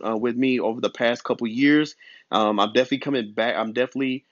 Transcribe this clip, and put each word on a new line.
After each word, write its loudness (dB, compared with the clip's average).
uh, -2
with -2
me 2
over -2
the -2
past 0
couple -2
years. 2
Um, 2
I'm 2
definitely 2
coming -4
back. 0
I'm -4
definitely, -4